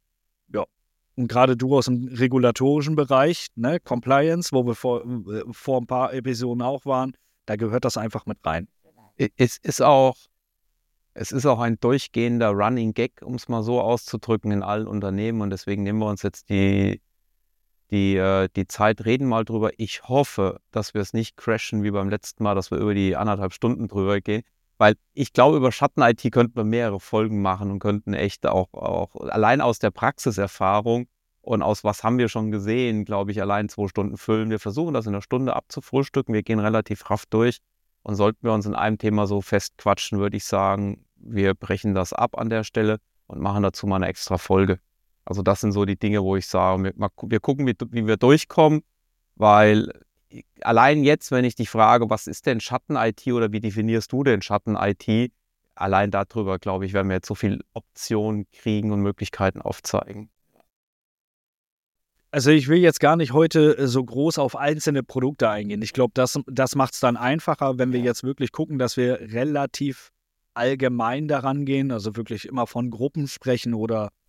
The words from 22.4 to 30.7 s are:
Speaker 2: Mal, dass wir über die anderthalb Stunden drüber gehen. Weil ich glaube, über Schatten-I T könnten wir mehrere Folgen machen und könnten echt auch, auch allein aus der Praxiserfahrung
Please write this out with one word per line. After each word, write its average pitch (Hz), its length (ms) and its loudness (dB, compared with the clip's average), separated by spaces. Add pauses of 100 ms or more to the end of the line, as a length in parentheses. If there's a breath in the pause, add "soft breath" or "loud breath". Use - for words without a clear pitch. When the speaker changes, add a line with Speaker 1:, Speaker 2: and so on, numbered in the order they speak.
Speaker 2:
Mal, 101 100 2
dass 95 160 -2
wir 78 80 -2
über 104 160 0
die 95 220 2
anderthalb 101 360 -2
Stunden 117 360 -2
drüber 101 320 0
gehen. 107 240 -4 (320)
Weil 107 180 6 (200)
ich 139 180 -4
glaube, 147 240 6
über 127 160 2
Schatten-I 131 420 2
T 110 160 -4
könnten 120 240 2
wir 120 80 -4
mehrere 107 380 -2
Folgen 107 420 -2
machen 98 300 -2
und 98 80 -6
könnten 104 340 -2
echt 98 320 -2
auch, - 260 0
auch - 440 -6
allein 110 440 2
aus 123 200 0
der 107 100 2
Praxiserfahrung 104 1160 -2 (320)